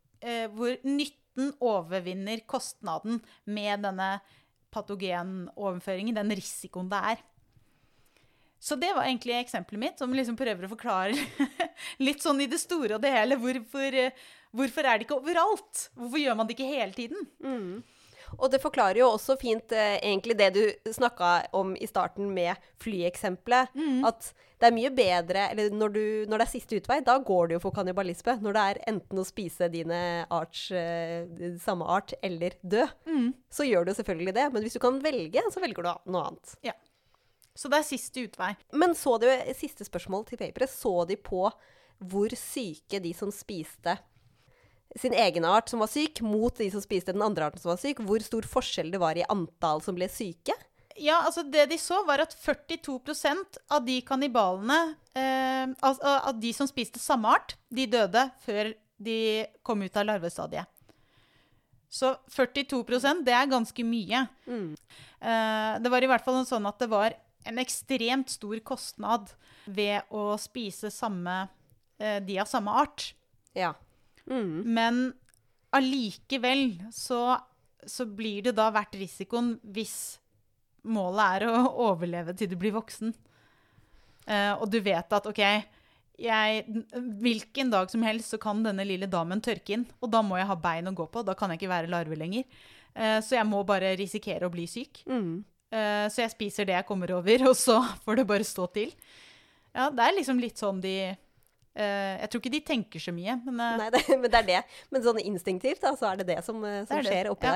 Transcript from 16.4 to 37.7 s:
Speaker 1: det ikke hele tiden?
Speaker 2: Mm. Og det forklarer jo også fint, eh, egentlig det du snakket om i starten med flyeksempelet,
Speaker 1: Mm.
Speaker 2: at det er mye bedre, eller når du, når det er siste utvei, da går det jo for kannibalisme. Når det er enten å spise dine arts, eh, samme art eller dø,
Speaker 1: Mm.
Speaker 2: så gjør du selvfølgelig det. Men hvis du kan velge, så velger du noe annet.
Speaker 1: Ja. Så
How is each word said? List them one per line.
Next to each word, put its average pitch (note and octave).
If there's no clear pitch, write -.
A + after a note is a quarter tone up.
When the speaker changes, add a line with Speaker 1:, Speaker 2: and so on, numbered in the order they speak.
Speaker 1:
det A#3
ikke C4
hele B3+
tiden? C4+
Speaker 2:
Mm. G#3+
Og C4
det C4
forklarer A3+
jo B3+
også C4
fint, A3+
eh, G#3+
egentlig G#3
det G3+
du G#3+
snakket F3+
om F#3+
i -
starten G3
med F3
flyeksempelet, G3+
Speaker 1:
Mm. C4+
Speaker 2:
at -
det A#3
er A#3
mye A#3+
bedre, F#3
eller G#3
når G#3
du, G#3+
når G#3+
det -
er -
siste -
utvei, C#4
da B3
går F#3
det E3
jo F3
for F#3+
kannibalisme. F#3
Når G#3
det G#3
er G3+
enten F#3+
å F#3
spise F3
dine E3+
arts, E3+
eh, E3+
samme F3
art F#3+
eller F3
dø, G3+
Speaker 1:
Mm. C4
Speaker 2:
så -
gjør F#3+
du F#3
selvfølgelig F#3
det. C#4
Men G#3+
hvis A3+
du -
kan B3+
velge, B3+
så F#4
velger A3+
du F3
noe F3
annet. -
Speaker 1:
Ja. A#3+
Så -